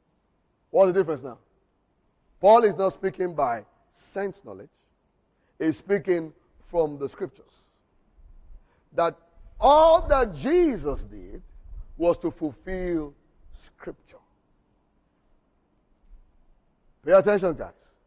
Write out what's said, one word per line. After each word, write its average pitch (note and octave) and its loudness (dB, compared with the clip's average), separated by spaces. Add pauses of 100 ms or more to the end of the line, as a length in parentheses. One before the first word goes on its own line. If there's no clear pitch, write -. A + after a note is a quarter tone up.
(720)
What's F#3 4
the F3+ 0
difference D3+ -2
now? B2 -14 (1040)
Paul A3+ 8
is G3+ 2
not F#3+ -2
speaking F3+ -6
by A#2+ -2 (240)
sense - -12
knowledge. G#2 -18 (880)
He's D#3 -2
speaking F3 -2 (320)
from D#3 -4
the C#3 -8
scriptures. - -16 (1300)
That E3+ -2 (420)
all D#4 6
that B3+ 2
Jesus G3+ -2
did G2 -18 (560)
was E3+ 0
to E3 -4
fulfill E3 -8 (400)
scripture. - -20 (3000)
Pay D3+ 2
attention, F#3+ 4
guys. A2 -12 (340)